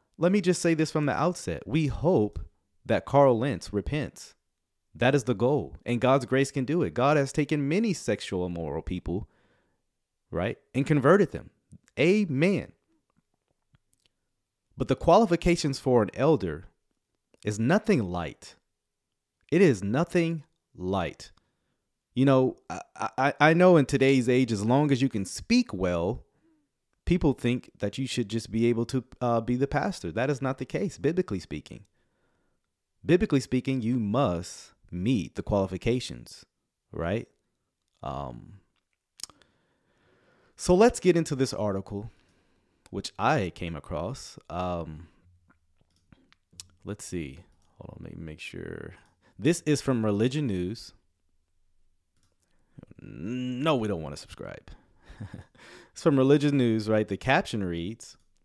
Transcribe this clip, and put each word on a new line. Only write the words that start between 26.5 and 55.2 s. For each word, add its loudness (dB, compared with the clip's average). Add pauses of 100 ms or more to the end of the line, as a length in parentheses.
people 2
think -4
that -4
you -4
should -4
just -6
be 0
able 2
to, -4 (160)
uh, 0
be -2
the 0
pastor. -4
That -2
is -4
not -4
the -10
case, -6
biblically -2
speaking. -12 (1200)
Biblically 2
speaking, -2
you 0
must -2 (180)
meet -2
the -8
qualifications, -4 (460)
right? -4 (760)
Um, -10 (2000)
so 2
let's 4
get 4
into -2
this 0
article, -4 (800)
which -10
I 0
came -8
across. -10 (120)
Um, -6 (1800)
let's -10
see. -8 (380)
Hold -18
on, -16
let -14
me -14
make -14
sure. -12 (440)
This 0
is 0
from 0
Religion 0
News. -4 (2000)
No, -4
we 0
don't -4
wanna -8
subscribe. -16 (480)
<laughs> -14 (600)